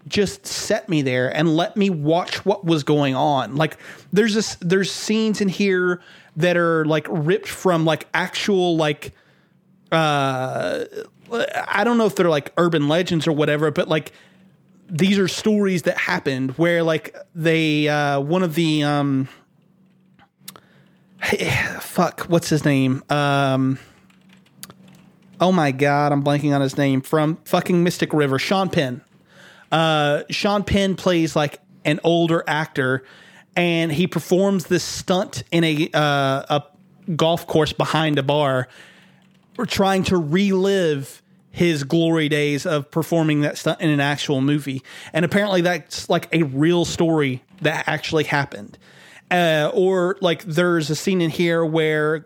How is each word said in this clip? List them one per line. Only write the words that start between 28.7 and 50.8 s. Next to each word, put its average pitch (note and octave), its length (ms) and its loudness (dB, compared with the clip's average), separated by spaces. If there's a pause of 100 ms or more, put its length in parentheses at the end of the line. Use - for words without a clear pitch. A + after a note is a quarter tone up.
Uh, D#3 580 2
Sean G3+ 340 0
Penn G3 340 0
plays, E3 380 0
like, D3+ 240 -2 (280)
an D3+ 180 2
older E3 420 2
actor, C#3+ 560 -2 (540)
and E3+ 340 0
he D#3 160 0
performs F#3 600 0
this F3 180 0
stunt - 640 -4
in E3+ 140 2
a, D#3 300 0
uh, C#3 560 0
a D3 120 0 (540)
golf E3 300 0
course D#3 260 2
behind D#3 460 0
a C#3+ 40 2
bar, C#3 460 0 (960)
trying F#3+ 380 2
to F#3 140 2
relive F#3 1040 0 (300)
his E3 320 2
glory E3 440 2
days D3 380 0
of D3+ 240 -2
performing D#3 520 2
that D3 160 -2
stunt - 220 -2
in E3+ 100 2
an D3 100 2
actual C#3+ 400 0
movie. C#3 420 -2 (300)
And D#3+ 120 0
apparently G3+ 360 0
that's, E3+ 500 -4
like, E3+ 220 0
a E3 100 2
real D#3+ 420 2
story D3+ 580 0 (180)
that D3+ 260 -2
actually D#3 380 -2
happened. C3+ 540 -4 (520)
Uh, D#3+ 420 2
or, F#3 480 2
like, E3+ 240 0
there's E3 460 0